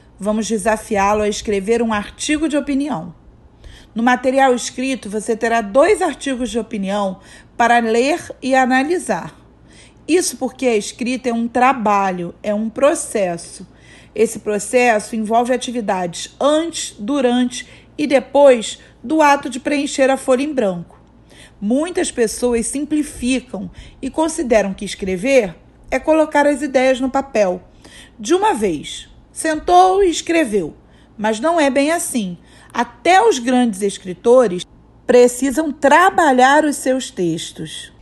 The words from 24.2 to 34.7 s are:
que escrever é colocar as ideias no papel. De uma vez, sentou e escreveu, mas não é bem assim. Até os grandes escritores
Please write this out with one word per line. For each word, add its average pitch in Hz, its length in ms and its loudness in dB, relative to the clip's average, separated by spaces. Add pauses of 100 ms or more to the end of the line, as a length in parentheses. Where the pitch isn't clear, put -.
que 208 100 -12
escrever 190 720 -2 (340)
é 262 80 -2
colocar 302 480 2
as 285 160 0
ideias 262 380 0
no 262 100 -2
papel. 214 540 -2 (560)
De 220 160 -2
uma 403 180 2
vez, 196 560 -6 (220)
sentou 359 720 4
e 370 60 4
escreveu, 285 640 -2 (420)
mas 214 220 -2
não 330 200 0
é 277 120 2
bem 277 200 0
assim. 226 460 -4 (340)
Até 339 520 2
os 403 160 2
grandes 240 420 0
escritores 202 840 0 (400)